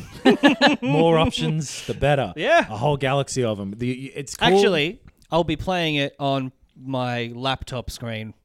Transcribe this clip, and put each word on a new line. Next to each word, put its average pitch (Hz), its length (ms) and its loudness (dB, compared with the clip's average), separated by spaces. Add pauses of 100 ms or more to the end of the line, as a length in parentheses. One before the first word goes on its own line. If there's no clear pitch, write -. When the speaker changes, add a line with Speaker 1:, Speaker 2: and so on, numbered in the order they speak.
(240)
Speaker 1:
<laughs> 269 580 4
Speaker 2:
More 165 360 4
options, 156 680 -2
the 117 80 -4
better. 131 400 0
Speaker 1:
Yeah. 269 260 2
Speaker 2:
A 135 160 -4
whole 143 200 0
galaxy 135 480 -2
of 107 160 -2
'em. 98 160 -6
The, 123 300 -4
it's 135 300 -12
cool. 226 120 2
Speaker 1:
Actually, 185 520 4 (300)
I'll 170 140 2
be 156 120 -2
playing 170 400 -2
it 143 220 -2
on 139 320 -2 (240)
my 123 600 -4
laptop 127 560 -6
screen. 110 440 -10 (100)